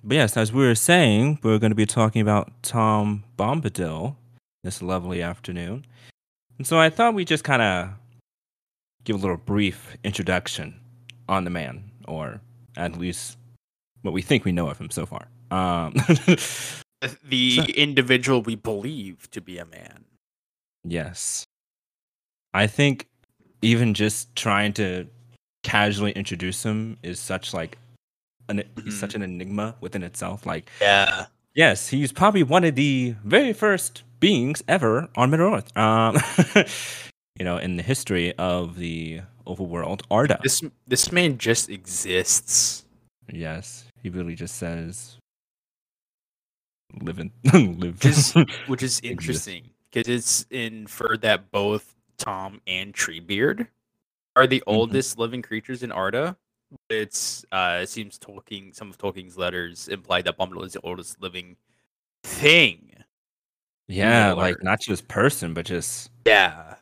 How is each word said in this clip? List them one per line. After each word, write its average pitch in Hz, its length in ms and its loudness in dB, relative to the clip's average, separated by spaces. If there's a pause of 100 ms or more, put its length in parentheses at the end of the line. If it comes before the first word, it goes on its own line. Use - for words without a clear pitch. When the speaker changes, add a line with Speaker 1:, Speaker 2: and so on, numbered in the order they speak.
Speaker 1:
but 110 120 0
yes, 123 220 2
as 110 160 2
we 135 120 4
were 120 100 6
saying, 143 680 4
we're 110 160 4
gonna 107 160 4
be 107 100 4
talking 110 360 2
about 104 300 2 (120)
Tom 107 600 0 (140)
Bombadil 117 800 -4 (480)
this - 180 -8
lovely 90 400 -4
afternoon. 90 640 -10 (720)
And 135 80 -10
so 160 140 2
I 160 100 8
thought 233 240 2
we'd 185 140 -2
just 156 160 0
kinda 101 520 2 (1080)
give 110 120 -2
a 98 40 -4
little 92 180 -2
brief 101 680 -2
introduction 92 760 -4 (480)
on 95 160 0
the 90 60 -6
man, 87 420 -10 (160)
or 78 340 -10 (340)
at 82 220 -6
least 87 400 -8 (640)
what 80 120 -6
we 92 80 -2
think - 240 2
we 95 60 0
know 85 180 -2
of - 100 -10
him 78 100 -14
so 80 160 -8
far. - 220 -14 (240)
Um, 87 480 -2
<laughs> 123 40 -2 (1200)
Speaker 2:
The 127 340 2
Speaker 1:
so 160 60 4 (120)
Speaker 2:
individual 131 680 2
we 113 140 -4
believe 104 760 -10
to 110 100 -14
be 90 200 -16
a 85 60 -14
man. - 400 -20 (800)
Speaker 1:
Yes. 85 600 -8 (1120)
I 101 100 4
think 143 420 0 (540)
even 117 320 4
just 107 420 -2
trying 104 380 2
to 92 320 -4 (580)
casually 104 500 2
introduce 92 500 -8
him 110 400 -4
is 90 160 -10
such, - 340 -8
like, 82 240 -8 (720)
an, 101 80 -2
he's 104 80 -6 (200)
Speaker 2:
Mm-hmm. - 80 -8
Speaker 1:
such 104 200 -8
an 107 80 -6
enigma 95 580 -6
within 90 220 -8
itself. 92 460 -10
Like, 82 240 -8 (100)
Speaker 2:
Yeah. 98 460 4 (260)
Speaker 1:
yes, 135 340 4
he's 139 240 0
probably 202 300 4
one 156 220 4
of 160 100 4
the 131 400 2 (100)
very 220 300 4
first 202 480 -2 (180)
beings 151 480 2
ever 143 480 2
on 123 140 4
Middle-earth. 160 480 2
Um, 113 400 4 (380)
<laughs> - 840 0
you 90 80 -6
know, 87 140 -2
in 90 180 -4
the 85 60 -6
history 90 560 -2
of 90 380 -2
the 82 440 -8 (240)
overworld, 87 640 -6
Arda. 120 320 4
Speaker 2:
This, - 220 0 (240)
this - 240 0
man 170 260 2
just - 320 0
exists. - 1160 -2 (460)
Speaker 1:
Yes, 82 540 -12 (160)
he 95 80 -10
really 87 260 -8
just 87 200 -12
says, 85 600 -10 (1800)
"Live 87 180 -8
and 80 120 -10 (120)
<laughs> 110 380 6
live." 87 140 -6
Speaker 2:
Which - 100 -4
is, 147 280 4
Speaker 1:
<laughs> - 340 0
Speaker 2:
which 131 160 -4
is 127 160 -4
Speaker 1:
Exist. - 40 -12
Speaker 2:
interesting, 82 680 -8 (220)
'cause 117 160 -2
it's - 420 -2
inferred 113 720 -6
that 101 300 0
both 104 420 -2 (240)
Tom 98 480 -10
and 95 280 -8
Treebeard 101 720 -2 (720)
are 131 100 8
the 127 140 2
Speaker 1:
Mm-hmm. - 160 -8
Speaker 2:
oldest 117 420 0
living 117 220 -4
creatures 117 420 -10
in 117 80 -10
Arda. 120 460 -2 (520)
It's, - 600 -6
uh, 90 320 0
it 95 60 -8
seems 104 300 -14
Tolkien, 98 560 -18
some 104 140 -16
of 90 80 -20
Tolkien's 92 400 -8
letters 90 520 -6
imply 90 320 -2
that 87 160 -4
Bombadil 92 280 -6
is 92 80 -16
the - 80 -12
oldest 90 400 -12
living 90 340 -14 (680)
thing 147 760 4
in - 60 -20 (840)
Speaker 1:
Yeah, 104 460 6
like, 80 40 0 (200)
Speaker 2:
Middle-earth. - 60 -12
Speaker 1:
not 98 180 2
just - 280 -6
person, 98 440 0
but 82 120 -6
just - 440 -8 (160)
Speaker 2:
Yeah. 85 560 4